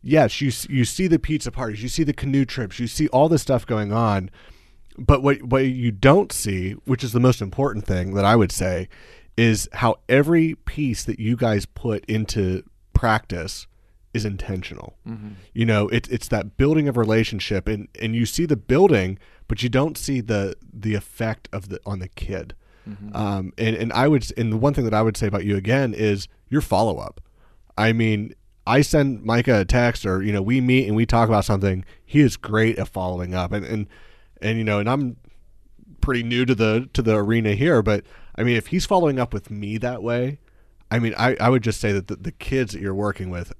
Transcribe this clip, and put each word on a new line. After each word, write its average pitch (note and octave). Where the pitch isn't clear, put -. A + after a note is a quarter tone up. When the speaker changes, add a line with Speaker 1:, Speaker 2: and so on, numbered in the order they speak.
Speaker 1:
yes, C3+
you C#3+
s-, -
you C3
see F#3
the D#3+
pizza D3+
parties, A2
you B2
see D#3+
the C#3+
canoe C3+
trips, A2+
you A#2+
see D3+
all C#3
this D#3+
stuff B2+
going G#2
on, G#2
but C3
what, C#3
what C3
you B2+
don't C3+
see, F#2+
which C3
is A#2
the B2
most B2
important G#2+
thing F#2
that G2+
I G#2
would G#2
say, F#2
is A2+
how A#2
every D#3+
piece C3+
that -
you A2+
guys A2
put -
into G#2
practice G#2
is G#2+
intentional. -
Speaker 2:
Mm-hmm. G#2+
Speaker 1:
You A2+
know, G#2+
it's, A2
it's A#2+
that G2+
building D3
of B2
relationship, A2
and, G#2
and A2+
you A#2
see E3+
the D3+
building, A#2+
but A2
you B2
don't C3+
see C3+
the, G2+
the G#2+
effect A2
of F#2+
the, G2
on G2+
the F2+
kid. -
Speaker 2:
Mm-hmm. G#2
Speaker 1:
Um, G2+
and, A2+
and A2+
I C3
would C#3+
s-, -
and A#2
the G#2+
one A2
thing C3+
that G#2+
I G#2+
would A2
say A2
about G2
you G2+
again A2+
is G#2
your D3
follow-up. G2+
I A2+
mean, A2
I B2+
send C#3
Micah A#2
a F#2+
text, A#2+
or, F#2+
you G#2
know, G2+
we A#2+
meet B2+
and G#2
we A2+
talk A#2
about G#2+
something. F#2+
He -
is C3+
great A2
at F#2
following F2+
up, F2+
and, G#2
and, G#2
and, A2
you A2+
know, G#2
and G#2
I'm B2+
pretty B2+
new A#2+
to B2
the, A2+
to C3
the A2
arena G#2+
here, B2+
but G#2
I -
mean, A#2+
if A2
he's F3+
following E3+
up A#2+
with -
me G#2
that A#2+
way, B2
I A2+
mean, A2+
I, B2
I A#2
would B2+
just G#2+
say G#2+
that G2
the, G#2
the G2
kids B2+
that G2+
you're G2
working G2
with F2